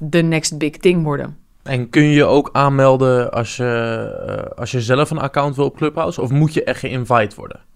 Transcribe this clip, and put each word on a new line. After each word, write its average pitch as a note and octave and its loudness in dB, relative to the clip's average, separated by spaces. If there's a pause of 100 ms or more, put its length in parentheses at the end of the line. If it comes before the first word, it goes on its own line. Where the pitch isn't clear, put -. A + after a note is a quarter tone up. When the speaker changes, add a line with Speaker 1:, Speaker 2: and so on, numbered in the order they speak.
(100)
Speaker 1:
the E3+ 2
next D#3+ -2
big D3 -2
thing F3+ 2
worden." D3 -4 (260)
Speaker 2:
En B2 -4
kun D3+ 4
je D3 4
je C#3+ 6
ook C#3 4
aanmelden C3 2
als A#2 -4
je, B2 -4 (600)
eh, - -10
als - -8
je B2+ -2
zelf C3 2
een D#3+ -6
account C#3+ -2
wil C#3+ 0
op C#3 -4
Clubhouse? D#3+ -4
Of B2+ -2
moet D3+ 2
je D#3+ 0
echt - -4
geïnvite A#2+ -2
worden? - -16 (160)